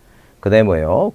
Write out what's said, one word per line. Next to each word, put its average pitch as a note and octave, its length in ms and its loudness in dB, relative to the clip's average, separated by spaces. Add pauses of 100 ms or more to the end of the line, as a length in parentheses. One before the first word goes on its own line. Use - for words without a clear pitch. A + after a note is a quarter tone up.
(400)
그다음에 G#2+ 220 2
뭐예요? F#2+ 520 -2